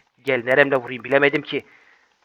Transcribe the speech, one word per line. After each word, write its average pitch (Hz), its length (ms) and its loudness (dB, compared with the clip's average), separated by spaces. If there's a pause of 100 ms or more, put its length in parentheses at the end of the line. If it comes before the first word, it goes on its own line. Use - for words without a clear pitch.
(240)
Gel 131 200 -2
neremle 139 320 4
vurayım 120 280 -8
bilemedim 139 380 0
ki. - 220 -8 (600)